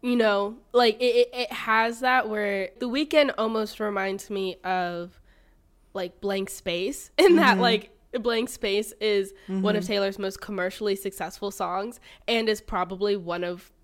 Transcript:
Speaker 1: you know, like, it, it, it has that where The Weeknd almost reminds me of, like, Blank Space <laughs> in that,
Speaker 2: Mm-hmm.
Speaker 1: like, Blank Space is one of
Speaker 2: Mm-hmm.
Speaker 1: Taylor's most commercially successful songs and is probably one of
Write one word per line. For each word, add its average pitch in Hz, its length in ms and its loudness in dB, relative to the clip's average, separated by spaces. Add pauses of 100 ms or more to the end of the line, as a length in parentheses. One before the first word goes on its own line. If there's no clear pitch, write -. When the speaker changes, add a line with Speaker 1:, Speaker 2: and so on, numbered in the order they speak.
Speaker 1:
you 247 140 0
know, 208 400 2 (160)
like, 233 280 4
it, 247 160 4
it, 240 160 6
it 247 200 -6
has 226 480 0
that 254 280 2
where 202 500 -2
The 247 100 -4
Weeknd 294 500 4
almost 220 420 -2
reminds 196 500 -4
me 190 320 -4
of, 180 560 -4 (760)
like, 180 260 -6
Blank 196 300 -2
Space 180 640 -6
<laughs> - 40 -4
in 349 180 8
that, 285 180 6
Speaker 2:
Mm-hmm. 190 80 2
Speaker 1:
like, 226 280 2 (300)
Blank 233 280 0
Space 208 520 -2
is 202 320 0 (160)
one 190 280 0
of 175 80 -2
Speaker 2:
Mm-hmm. 214 80 -6
Speaker 1:
Taylor's 196 260 -2
most 190 220 -6
commercially 190 560 -4
successful 196 540 -8
songs 190 500 -6 (260)
and 226 220 0
is 214 140 0
probably 190 540 -2
one 175 280 -4
of 180 260 -8 (140)